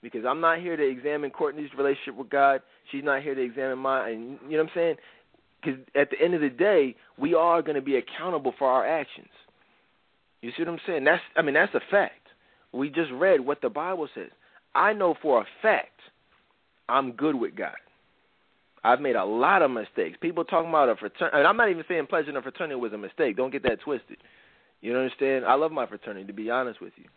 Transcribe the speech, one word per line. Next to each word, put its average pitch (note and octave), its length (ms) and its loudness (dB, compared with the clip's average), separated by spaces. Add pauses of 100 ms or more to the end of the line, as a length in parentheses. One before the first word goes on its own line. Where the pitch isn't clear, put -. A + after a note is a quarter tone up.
Because A#2 240 -10
I'm C#3+ 140 -2
not E3 200 2
here F3 160 -6
to D3+ 100 0
examine C#3 440 -4
Courtney's D3 460 -6
relationship C#3 400 -2
with B2 140 -12
God. C#3 300 4 (300)
She's C#3 140 -8
not C#3 180 0
here D3 120 -4
to C3 80 -2
examine C3 360 -4
mine. C3 340 -2
And A#2+ 260 -12 (120)
you D#3 60 -2
know D#3 80 2
what D#3 60 -10
I'm - 40 -20
saying? E3+ 220 0 (640)
'Cause C3+ 120 -4 (200)
at C#3+ 140 4
the - 100 -6
end E3+ 140 4
of E3+ 80 0
the D3 80 2
day, C#3+ 480 2 (220)
we C#3+ 160 0
are E3+ 260 4
gonna D3 220 -2
be C3+ 140 0
accountable C#3+ 560 -4
for C#3 140 -2
our B2+ 200 2
actions. D3 420 -4 (1120)
You A#2+ 120 -12
see D#3+ 100 -6
what E3 60 -4
I'm E3+ 180 -8
saying? D#3+ 180 -2
That's, E3 180 6 (140)
I E3 60 4
mean, D3 100 2
that's D#3 220 2
a C#3+ 60 2 (100)
fact. - 380 0 (440)
We C3+ 160 -2
just D3+ 220 -2
read D3+ 300 4
what C#3 200 -4
the B2+ 80 -2
Bible D#3+ 460 -6
says. F#2+ 160 -12 (440)
I G3+ 200 4
know F#3+ 260 2
for B2+ 220 4
a G2+ 40 -8 (140)
fact F#3+ 400 0 (880)
I'm C3 240 0
good C#3+ 220 -2
with A#2 220 -4
God. F2+ 200 -8 (1080)
I've B2 180 4
made C3 160 0
a G2 80 0
lot B2+ 360 2
of C#3+ 100 4
mistakes. G#2 520 -6
People E3+ 240 -4
talking E3 240 0
about D3 180 4
a A2 80 2
fraternity, B2+ 400 -4
and D3 100 6
I'm G3+ 120 4
not A#3 100 4
even E3+ 180 -2
saying D#3+ 200 -2
pledging D3+ 300 -4
a C3+ 40 -6
fraternity C3+ 400 -8
was A2 140 -6
a G#2+ 40 -8
mistake. G#2 380 -2
Don't B2+ 140 -2
get C3+ 140 -8
that A#2 160 0
twisted. - 360 -8 (640)
You A#2 160 -4
understand? C3 480 0
I G#2 80 4
love D#3 200 2
my C#3+ 120 -2
fraternity, G2+ 420 -12
to G2+ 60 -14
be A2 180 -8
honest B2 300 -4
with F#2 160 -18
you. - 80 -20 (120)